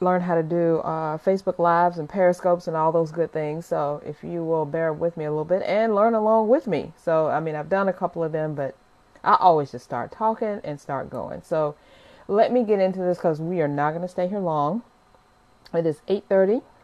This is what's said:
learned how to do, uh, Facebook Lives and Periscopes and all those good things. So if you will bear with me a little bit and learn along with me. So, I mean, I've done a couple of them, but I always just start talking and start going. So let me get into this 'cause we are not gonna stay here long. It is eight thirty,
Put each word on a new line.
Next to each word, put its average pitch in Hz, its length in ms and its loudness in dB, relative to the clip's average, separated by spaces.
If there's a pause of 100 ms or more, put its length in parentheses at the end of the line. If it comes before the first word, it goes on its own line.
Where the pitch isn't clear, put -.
learned 180 240 2
how 175 100 0
to 165 80 4
do, 165 360 2
uh, 160 400 -4
Facebook 190 420 0
Lives 170 380 2
and 151 100 -8
Periscopes 180 580 2
and 165 100 -2
all 160 140 2
those 160 220 0
good 160 180 -2
things. 156 360 -4
So 147 380 -4
if 151 200 -12
you 170 180 -6
will 160 240 0
bear 160 260 -2
with 165 240 -4
me 160 80 -6
a 151 60 -4
little 151 140 -2
bit 175 180 0
and 214 320 0
learn 220 200 4
along 220 340 2
with 277 180 4
me. 160 300 -4
So, 160 320 0
I 131 100 0
mean, 160 160 -4
I've 151 140 -8
done 190 180 0
a 190 60 2
couple 170 320 -4
of 156 80 -4
them, 156 240 -4
but 139 180 -6 (480)
I 202 160 4
always 156 320 4
just - 140 -14
start 120 260 -6
talking 220 540 -2
and 147 160 -8
start - 300 -8
going. - 320 -10
So 156 340 -2 (500)
let 208 240 4
me 247 140 2
get 208 160 2
into 185 180 0
this 180 220 0
'cause 156 200 0
we 170 220 -2
are 147 60 0
not 147 240 0
gonna 175 160 -6
stay 180 180 -4
here 202 140 -4
long. 165 420 -2 (880)
It 170 140 0
is 151 220 -4
eight 196 200 -2
thirty, 196 320 4 (240)